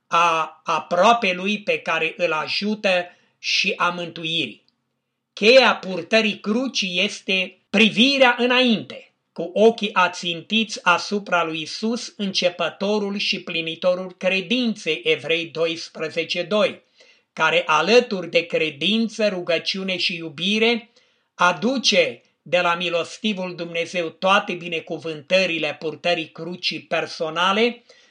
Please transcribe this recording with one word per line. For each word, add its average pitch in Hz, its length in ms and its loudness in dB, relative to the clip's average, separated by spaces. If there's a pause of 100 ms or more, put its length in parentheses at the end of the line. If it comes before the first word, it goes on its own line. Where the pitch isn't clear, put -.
a 165 580 2
aproapelui 185 960 2
pe 165 160 0
care 160 380 -2
îl 170 160 0
ajută 185 720 -2 (340)
și - 380 -2
a 175 120 0
mântuirii. 165 760 -6 (680)
Cheia 226 420 6
purtării 196 680 -2
crucii 208 640 -2
este - 540 -4 (120)
privirea 240 680 4
înainte, 240 720 0 (200)
cu 170 220 -8
ochii 208 400 4
ațintiți 180 880 -2
asupra 180 600 0
lui 160 160 -4
Isus, 220 560 -6
începătorul 196 1000 -2
și 190 260 -4
plinitorul 180 760 -4
credinței, 190 880 -2
Evrei 156 420 0
doisprezece 160 960 -4
doi, 175 400 0 (500)
care, 160 340 2
alături 180 640 2
de 170 160 2
credință, 175 840 0
rugăciune 180 680 -4
și 175 180 -2
iubire, 202 760 -2 (480)
aduce 180 840 2 (200)
de 170 180 0
la 175 140 2
milostivul 175 800 -4
Dumnezeu 170 540 -6
toate 190 440 0
binecuvântările 160 1300 -4
purtării 160 500 -4
crucii 165 520 -8
personale 175 1000 -2 (280)